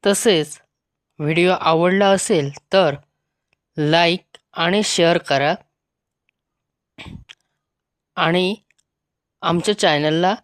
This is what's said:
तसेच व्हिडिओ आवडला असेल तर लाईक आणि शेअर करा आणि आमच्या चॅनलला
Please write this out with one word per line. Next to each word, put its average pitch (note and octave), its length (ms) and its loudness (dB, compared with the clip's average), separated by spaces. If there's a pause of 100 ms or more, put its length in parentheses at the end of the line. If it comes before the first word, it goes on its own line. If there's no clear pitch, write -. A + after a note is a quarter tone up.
तसेच G3 560 0 (580)
व्हिडिओ E3 320 0
आवडला F3+ 580 2
असेल F3 420 0 (220)
तर E3+ 220 2 (800)
लाईक E3+ 600 0 (160)
आणि F#3 300 -2
शेअर E3+ 340 2
करा D3 360 -2 (2500)
आणि F#3 400 -2 (880)
आमच्या F3 380 -2
चॅनलला D#3+ 640 0